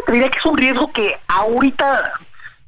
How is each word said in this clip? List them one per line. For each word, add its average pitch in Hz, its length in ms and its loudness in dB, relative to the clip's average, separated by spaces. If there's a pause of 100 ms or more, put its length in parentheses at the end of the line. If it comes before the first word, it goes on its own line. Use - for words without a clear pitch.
te - 60 0
diría 247 180 4
que - 80 -4
es - 80 -4
un 320 120 2
riesgo 262 360 0
que 208 240 -2 (100)
ahorita, 254 840 0 (540)